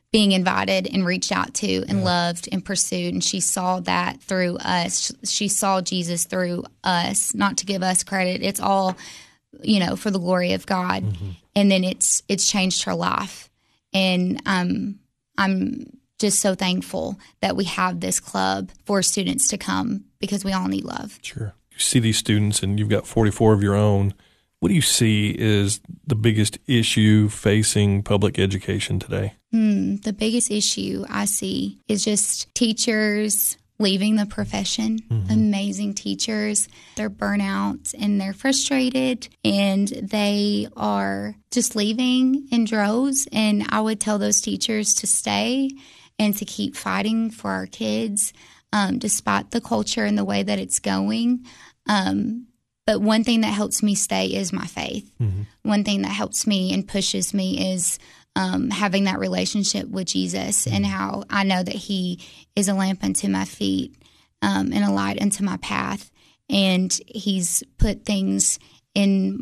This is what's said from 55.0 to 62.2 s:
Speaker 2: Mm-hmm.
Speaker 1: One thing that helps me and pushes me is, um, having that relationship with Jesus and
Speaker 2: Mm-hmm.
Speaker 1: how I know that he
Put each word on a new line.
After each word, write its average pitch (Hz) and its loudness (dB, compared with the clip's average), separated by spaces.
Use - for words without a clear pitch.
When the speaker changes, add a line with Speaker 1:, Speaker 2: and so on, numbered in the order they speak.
Speaker 2:
Mm-hmm. 101 0
Speaker 1:
One 208 2
thing 202 0
that 190 -2
helps 202 -4
me 185 0
and 190 -2
pushes 190 -2
me 190 -2
is, 180 -2
um, 185 0
having 196 2
that 190 0
relationship 190 -2
with - -6
Jesus - -2
and 101 0
Speaker 2:
Mm-hmm. - -2
Speaker 1:
how 196 -4
I 202 0
know 185 2
that 190 -4
he 185 -4